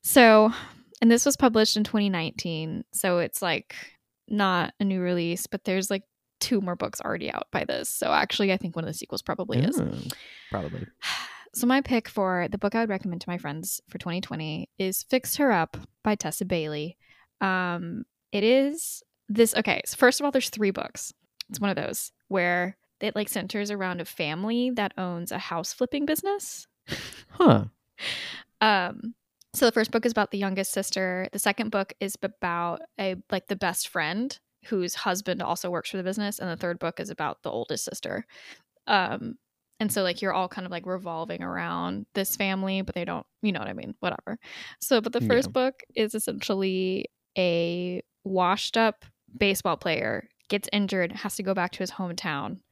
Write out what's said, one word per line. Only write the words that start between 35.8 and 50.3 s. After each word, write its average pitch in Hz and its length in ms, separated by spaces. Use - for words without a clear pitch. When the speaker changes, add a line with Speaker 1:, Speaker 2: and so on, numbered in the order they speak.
Speaker 1:
for 202 60
the 185 80
business. 202 340
And 185 100
the 165 80
third 175 220
book - 220
is - 100
about - 320
the - 80
oldest - 340
sister. - 400
Um, 202 480
and 214 120
so, 196 120
like, 175 180
you're 196 140
all 185 120
kind 185 200
of, 180 40
like, 175 140
revolving 175 580
around 175 720
this - 240
family, 190 460
but - 120
they 175 120
don't, 170 180
you 214 100
know 170 100
what 104 80
I - 40
mean? - 280
Whatever. - 380
So, 240 220
but 233 140
the 240 80
Speaker 2:
Yeah. 226 60
Speaker 1:
first 240 260
book 262 280
is 220 200
essentially 190 920
a 175 640
washed 190 520
up 226 300
baseball 196 440
player - 500